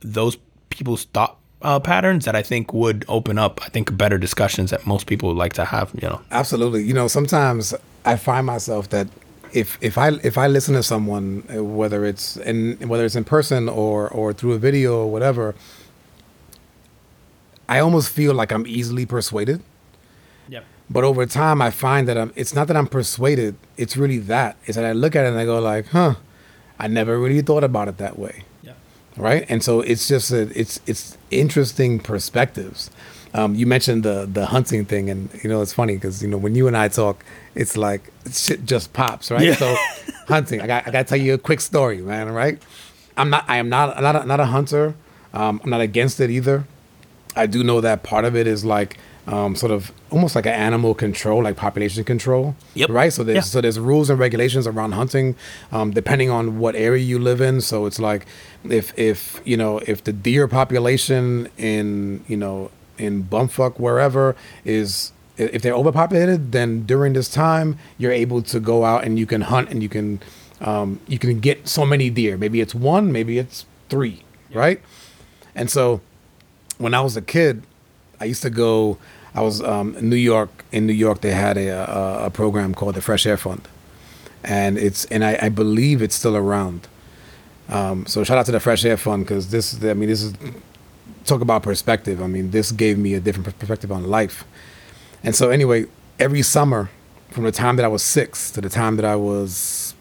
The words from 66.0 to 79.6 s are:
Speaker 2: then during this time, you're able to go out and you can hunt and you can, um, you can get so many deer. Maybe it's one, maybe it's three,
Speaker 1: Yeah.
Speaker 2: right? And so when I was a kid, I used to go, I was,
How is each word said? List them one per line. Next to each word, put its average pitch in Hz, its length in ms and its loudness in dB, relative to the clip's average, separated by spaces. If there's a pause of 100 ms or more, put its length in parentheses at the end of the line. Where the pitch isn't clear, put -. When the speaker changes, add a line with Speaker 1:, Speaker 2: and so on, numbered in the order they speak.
Speaker 2:
then 117 340 0
during 135 260 2
this 131 160 0
time, 160 480 2 (220)
you're 123 140 0
able 120 280 0
to 117 180 -4
go 113 280 2
out 113 180 2
and 110 140 0
you 110 80 0
can 107 160 0
hunt 127 260 0
and 113 140 -4
you 107 80 -4
can, 104 280 -4 (440)
um, 104 440 -2
you 135 120 -4
can 123 220 0
get 135 280 0
so 151 160 0
many 139 240 2
deer. 110 300 0
Maybe 107 240 0
it's 107 120 -4
one, 160 380 2
maybe 117 260 -2
it's - 280 -8 (240)
three, 131 320 -2 (280)
Speaker 1:
Yeah. 110 80 -6
Speaker 2:
right? 165 220 2 (720)
And 120 140 -4
so 120 320 2 (760)
when 117 160 -2
I 123 60 6
was 131 160 0
a 107 60 -6
kid, 143 400 2 (580)
I 113 40 -10
used 120 180 -6
to 135 80 -2
go, 110 460 2 (380)
I 110 80 0
was, 107 200 0